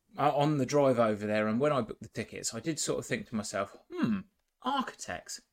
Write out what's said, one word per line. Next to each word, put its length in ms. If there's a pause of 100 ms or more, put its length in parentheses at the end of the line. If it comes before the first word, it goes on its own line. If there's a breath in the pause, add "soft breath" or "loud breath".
(180)
uh, 160
on 240
the 80
drive 320
over 280
there 220
and 120
when 120
I 80
booked 220
the 60
tickets, 460
I 60
did 180
sort 200
of 80
think 220
to 60
myself, 420 (160)
"Hmm, 280 (420)
Architects, 800 (120)